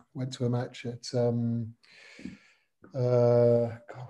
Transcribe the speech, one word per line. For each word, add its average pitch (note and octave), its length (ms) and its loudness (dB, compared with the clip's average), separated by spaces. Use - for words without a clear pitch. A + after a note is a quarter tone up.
went B2+ 180 -6
to B2 140 -4
a A#2+ 40 0
match B2 340 -6
at, A#2+ 300 -12
um, A#2 580 -2
uh, A#2+ 760 4
God, B2 420 -14